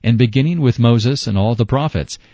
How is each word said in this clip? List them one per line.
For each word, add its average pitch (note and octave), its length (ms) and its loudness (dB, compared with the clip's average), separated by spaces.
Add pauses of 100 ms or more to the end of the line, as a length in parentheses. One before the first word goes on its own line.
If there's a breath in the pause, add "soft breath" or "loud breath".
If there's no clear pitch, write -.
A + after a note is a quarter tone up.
And A2+ 140 2
beginning C3 440 0
with B2 180 0
Moses A#2+ 480 2
and G2 100 -2
all G#2+ 160 0
the A#2 100 -2
prophets, C3+ 540 -4 (160 soft breath)